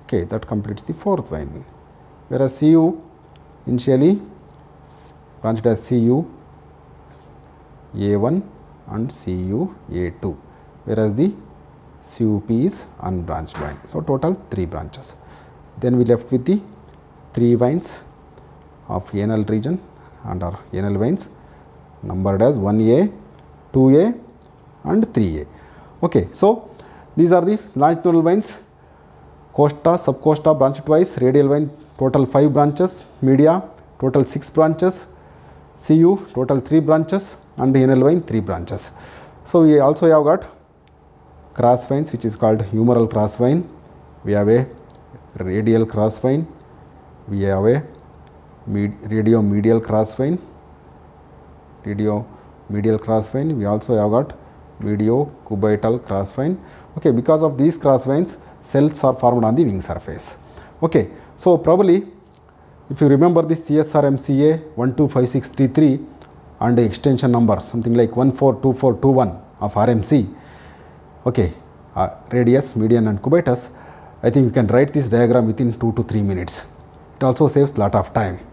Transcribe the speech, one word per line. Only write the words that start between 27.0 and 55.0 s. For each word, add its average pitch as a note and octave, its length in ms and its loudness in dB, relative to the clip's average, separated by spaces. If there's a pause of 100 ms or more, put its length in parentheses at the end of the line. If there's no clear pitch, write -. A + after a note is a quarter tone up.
these E3+ 160 4
are F3 100 4
the G#3 180 0 (160)
longitudinal E3 460 2
veins, F3+ 360 0 (960)
costa, D3 520 2
subcosta D3+ 520 0
branch C#3 280 0
twice, D#3+ 360 2
radial C3+ 280 4
vein D3 200 0 (280)
total C3 280 0
five C#3 280 2
branches, D3 500 0 (180)
media D3 400 4 (380)
total C3 240 0
six - 260 -8
branches, D#3+ 580 0 (680)
C - 200 0
U F3 380 4
total C3 260 -2
three D3+ 200 0
branches, D#3+ 580 -2 (200)
and C3 180 0
anal C3 300 4
vein E3 160 2
three A#2 180 -4
branches. F#2 520 -8 (520)
So E3+ 200 4
we D3+ 160 6
also D3+ 280 2
have D#3 160 6
got D#3+ 260 0 (1040)
cross B2 340 2
veins, D3 260 -4
which A#2+ 100 -8
is A2 140 -4
called A2 220 0
humeral A2+ 500 0
cross G#2+ 260 -2
vein. D3+ 340 0 (540)
We F#2+ 80 -4
have G2+ 160 0
a B2 180 4 (760)
radial G#2+ 460 0
cross G#2+ 320 -4
vein. D3 300 -2 (800)
We G2 140 -4
have G2 240 0
a C3+ 180 2 (800)
med-, G2+ 460 -6
radio A2 300 2
medial G#2 400 2
cross G#2+ 340 -2
vein. D#3 260 -4 (1400)
Radio G#2 420 -4 (440)
medial G#2 280 0
cross A2 320 -2
vein. C#3+ 280 -4
We G#2 80 -4
also A2 320 -2
have G#2 140 2
got B2+ 260 -2 (420)
mediocubital A2 1300 -2